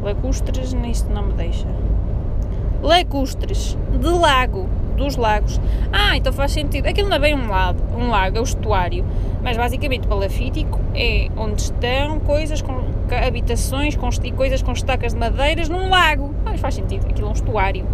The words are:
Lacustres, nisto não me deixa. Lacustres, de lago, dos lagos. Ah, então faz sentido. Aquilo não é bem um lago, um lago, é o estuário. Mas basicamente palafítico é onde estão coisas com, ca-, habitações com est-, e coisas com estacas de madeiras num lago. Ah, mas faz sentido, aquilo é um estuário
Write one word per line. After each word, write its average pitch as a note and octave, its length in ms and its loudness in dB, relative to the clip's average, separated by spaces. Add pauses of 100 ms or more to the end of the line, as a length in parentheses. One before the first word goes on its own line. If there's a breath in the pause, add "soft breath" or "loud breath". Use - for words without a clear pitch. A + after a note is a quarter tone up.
Lacustres, B3+ 680 -2
nisto A#3+ 380 0
não G#3 120 0
me G3 100 0
deixa. - 340 0 (1160 loud breath)
Lacustres, - 920 0 (240)
de B3 80 0
lago, C4+ 640 2 (300)
dos C#4+ 160 -2
lagos. G#3+ 440 0 (320 loud breath)
Ah, G4 240 2
então C4 160 0
faz C#4 200 0
sentido. - 360 0
Aquilo G#4 220 2
não F4+ 60 2
é D4 40 2
bem D4 140 4
um B3+ 160 -2
lago, F#3 300 0 (180)
um A#3+ 120 0
lago, F#3+ 280 2
é - 20 0
o A#3 40 0
estuário. F3+ 600 0 (380 loud breath)
Mas A#3 160 0
basicamente B3 500 0
palafítico G3 720 0 (140)
é - 420 0
onde G#3+ 260 -2
estão C#4 580 0
coisas D4 420 0
com, C4 220 -2 (240)
ca-, A#3+ 180 0
habitações B3+ 680 0
com B3 140 -2
est-, - 160 0
e B3 60 -4
coisas C4 300 0
com - 120 0
estacas A#3+ 400 0
de A3+ 60 -2
madeiras D4 500 0
num F4+ 200 -2
lago. D#4 460 2 (100)
Ah, A3+ 60 -2
mas - 80 -2
faz - 160 -2
sentido, - 320 -2
aquilo G#3 200 0
é - 40 -2
um - 20 -2
estuário F#3+ 600 0